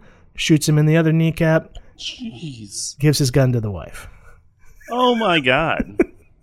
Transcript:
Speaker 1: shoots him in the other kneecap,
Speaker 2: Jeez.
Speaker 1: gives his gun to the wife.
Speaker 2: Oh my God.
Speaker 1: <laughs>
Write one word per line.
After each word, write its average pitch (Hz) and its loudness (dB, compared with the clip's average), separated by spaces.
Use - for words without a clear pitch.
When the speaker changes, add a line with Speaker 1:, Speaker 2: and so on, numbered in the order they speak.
Speaker 1:
shoots - 2
him 151 2
in 151 4
the 156 4
other 160 2
kneecap, 160 0
Speaker 2:
Jeez. 127 -12
Speaker 1:
gives 147 2
his 131 0
gun 127 2
to 120 0
the 107 -6
wife. - -14
Speaker 2:
Oh 247 2
my 190 2
God. 127 0
Speaker 1:
<laughs> - -20